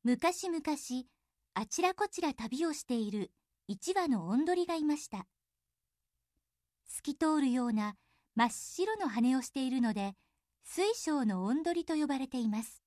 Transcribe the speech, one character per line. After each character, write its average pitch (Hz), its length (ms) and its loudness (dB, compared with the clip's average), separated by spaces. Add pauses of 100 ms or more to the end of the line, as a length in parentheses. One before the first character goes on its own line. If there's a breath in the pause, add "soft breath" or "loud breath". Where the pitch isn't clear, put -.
昔 339 460 2
々、 330 100 -2 (920 soft breath)
あ 208 120 0
ち - 140 -4
ら 359 140 4
こ 403 120 0
ち - 140 -8
ら 311 140 0
旅 247 320 -2
を 311 80 0
し - 100 -10
て 247 120 -2
い 220 140 -2
る 208 220 -4 (340)
一 208 280 -4
羽 359 140 2
の 190 200 0
お 202 80 2
ん 285 80 4
ど 349 100 2
り 359 120 0
が 349 80 -2
い 320 100 0
ま 294 140 2
し - 100 -12
た。 - 180 -10 (1600)
透 - 140 -12
き - 160 -6
通 311 240 2
る 277 100 2
よ 247 180 2
う 233 40 0
な 214 240 -2 (380 soft breath)
真 233 100 4
っ 233 60 2
白 427 480 -2
の 370 100 0
羽 240 280 2
を 269 40 2
し 240 100 -10
て 269 160 -2
い 254 40 0
る 254 100 0
の 226 140 2
で、 196 220 -4 (480)
水 403 300 0
晶 294 300 0
の 190 220 0
お 226 80 2
ん 311 80 0
ど 339 100 0
り 339 140 -2
と 330 80 -2
呼 302 120 2
ば 269 120 0
れ 262 100 -4
て 262 100 -4
い 226 120 2
ま 214 120 -2
す。 - 240 -14